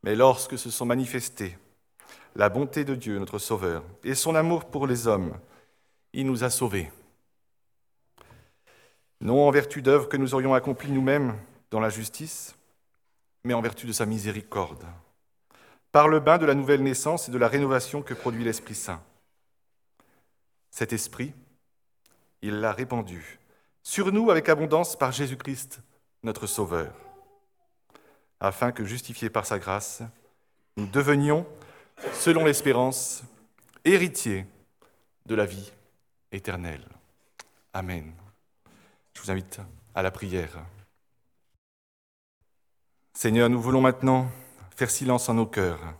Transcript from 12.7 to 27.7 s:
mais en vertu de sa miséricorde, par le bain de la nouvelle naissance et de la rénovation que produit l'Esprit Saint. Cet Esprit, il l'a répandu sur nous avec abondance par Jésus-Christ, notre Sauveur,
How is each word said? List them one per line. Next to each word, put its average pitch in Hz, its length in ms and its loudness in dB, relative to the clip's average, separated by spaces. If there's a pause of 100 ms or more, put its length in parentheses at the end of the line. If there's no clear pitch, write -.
mais 123 100 -2
en 117 80 0
vertu 113 240 -6
de 117 60 -8
sa 110 140 -2
miséricorde, 101 800 -6 (1040)
par 147 160 8
le 156 140 6
bain 156 160 8
de 160 80 2
la 139 100 6
nouvelle 139 260 4
naissance 143 460 -2
et 123 40 -10
de 123 60 -4
la 120 120 4
rénovation 135 520 0
que 135 120 -10
produit 117 320 -4
l'Esprit 110 300 -6
Saint. 87 280 -10 (1700)
Cet - 220 -4
Esprit, 127 400 -8 (1080)
il 104 200 -4
l'a 107 100 2
répandu 104 680 -8 (460)
sur 196 300 -2
nous 220 180 4
avec 160 160 4
abondance 160 500 2
par 131 140 0
Jésus-Christ, 131 720 -8 (420)
notre 110 240 -6
Sauveur, 85 460 -2 (1500)